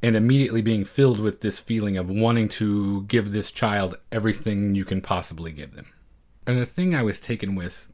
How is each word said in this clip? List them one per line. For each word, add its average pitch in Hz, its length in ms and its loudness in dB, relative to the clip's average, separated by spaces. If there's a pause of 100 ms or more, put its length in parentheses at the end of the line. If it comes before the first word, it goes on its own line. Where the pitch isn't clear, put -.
and 113 120 4
immediately 117 460 4
being 107 220 2
filled 127 360 4
with 107 220 -2
this 104 160 -2
feeling 104 400 -2
of 92 120 -2
wanting 110 400 2
to 101 540 0
give 104 280 0
this 104 200 -4
child 101 460 -2 (140)
everything 104 640 0
you 98 100 0
can 95 160 -2
possibly 82 500 -6
give 73 240 -16
them. - 120 -18 (580)
And 123 140 0
the 123 60 0
thing 180 280 0
I 139 100 2
was 104 160 0
taken 101 360 -4
with 87 380 -8